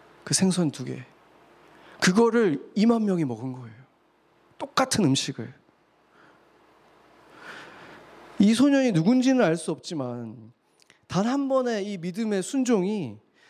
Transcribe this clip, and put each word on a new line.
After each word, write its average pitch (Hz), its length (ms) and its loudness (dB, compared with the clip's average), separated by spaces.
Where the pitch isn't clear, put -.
그 - 120 -2
생선 180 340 0
두 127 160 -8
개, 127 180 -10
그거를 214 720 2
이만 226 280 4
명이 180 220 0
먹은 123 280 -8
거예요. 120 220 -18
똑같은 262 460 0
음식을. 127 460 -2
이 208 160 6
소년이 269 380 4
누군지는 247 520 2
알 170 140 2
수 170 140 -8
없지만 120 840 -10
단 190 180 0
한 277 220 -2
번의 240 440 -2
이 202 60 -8
믿음의 185 460 -4
순종이 202 720 -2